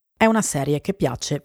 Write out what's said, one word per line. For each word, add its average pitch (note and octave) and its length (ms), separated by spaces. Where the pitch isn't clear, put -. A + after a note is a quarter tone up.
È A3+ 80
una A3 180
serie C#3+ 380
che - 120
piace C#3+ 520